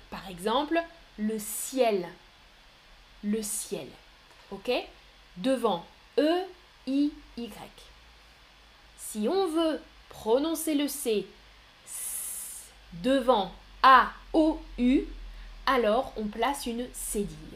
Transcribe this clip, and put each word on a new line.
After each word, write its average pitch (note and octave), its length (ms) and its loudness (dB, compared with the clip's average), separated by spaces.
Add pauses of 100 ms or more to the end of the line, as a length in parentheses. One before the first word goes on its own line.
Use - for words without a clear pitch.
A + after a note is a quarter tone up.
(100)
Par - 180 -14
exemple, A#3+ 520 -2 (360)
le A3 220 -2
ciel. G#3+ 680 -2 (1160)
Le G#3+ 200 -2
ciel. - 440 -8 (640)
Ok ? G3 200 -8 (680)
Devant A3 500 0 (320)
E, E4 240 4 (440)
I, C#4+ 260 0 (260)
Y. A#3 120 -10 (1500)
Si G#3+ 300 -4
on F#4+ 180 2
veut D#4+ 340 0 (280)
prononcer D#4 680 0
le C#4+ 140 0
C G#3+ 380 -2 (600)
s, - 800 -10 (380)
devant A#3+ 500 2 (300)
A, B3 280 10 (220)
O, D#4 280 4 (180)
U, B3+ 240 4 (640)
alors A#3+ 500 2
on A3 80 -6
place A3+ 420 -2
une A#3+ 260 -6
cédille. F3+ 440 -6 (200)